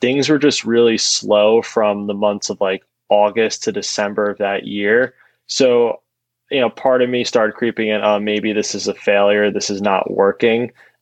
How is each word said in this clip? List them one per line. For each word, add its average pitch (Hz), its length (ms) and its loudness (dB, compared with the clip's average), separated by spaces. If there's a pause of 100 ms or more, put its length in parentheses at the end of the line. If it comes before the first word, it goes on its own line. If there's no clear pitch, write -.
things 135 280 0
were 151 100 4
just 139 260 0
really 117 340 2
slow 107 640 2
from 104 440 -2
the 101 80 -6
months 104 360 -2
of, 101 100 -8
like, 95 240 -2 (240)
August 104 560 0
to 107 80 -2
December 104 580 -4
of 98 80 -12
that 101 280 -4
year. 107 480 0 (320)
So, 120 540 2 (500)
you 139 100 -2
know, 113 100 0
part 127 320 0
of 123 80 0
me 123 140 -2
started 107 320 0
creeping 113 320 -4
in, 107 160 -2
"Oh, 104 160 2
maybe 107 320 -2
this 104 220 -4
is 101 120 -6
a 98 80 -4
failure. 104 560 2
This 101 180 -6
is 101 140 -6
not 98 300 0
working. 113 580 0 (320)